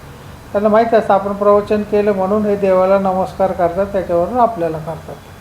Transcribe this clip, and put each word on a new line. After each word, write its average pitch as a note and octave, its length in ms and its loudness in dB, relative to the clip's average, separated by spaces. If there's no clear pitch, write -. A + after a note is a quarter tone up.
त्यांना G#3 180 0
माहीत A3+ 240 2
असतं G#3+ 200 2
आपण G3+ 200 0
प्रवचन G#3 480 2
केलं G#3 320 0
म्हणून G3 320 0
हे G#3 100 0
देवाला F#3+ 440 2
नमस्कार F#3+ 520 -2
करतात, F3 340 -2
त्याच्यावरून F#3 540 -2
आपल्याला E3+ 380 0
करतात. D#3 380 -12